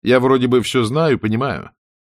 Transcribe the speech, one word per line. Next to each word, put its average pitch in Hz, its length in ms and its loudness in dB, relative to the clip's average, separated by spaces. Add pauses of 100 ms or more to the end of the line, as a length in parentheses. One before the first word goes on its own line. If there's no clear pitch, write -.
Я 123 160 4
вроде 127 280 2
бы 123 140 2
всё 123 220 -2
знаю 143 320 0
и - 40 -8
понимаю, 110 520 -4 (460)